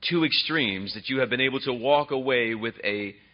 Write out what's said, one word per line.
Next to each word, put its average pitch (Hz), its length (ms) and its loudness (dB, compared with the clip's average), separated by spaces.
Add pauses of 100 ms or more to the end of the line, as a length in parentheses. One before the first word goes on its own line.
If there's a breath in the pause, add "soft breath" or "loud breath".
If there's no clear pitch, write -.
two 165 220 2
extremes, 107 720 0
that 107 160 -10
you 131 100 0
have 120 120 2
been 123 100 0
able 131 200 0
to 131 120 -2
walk 143 380 2
away 127 420 2
with 110 300 -4
a, 104 320 -2 (180 soft breath)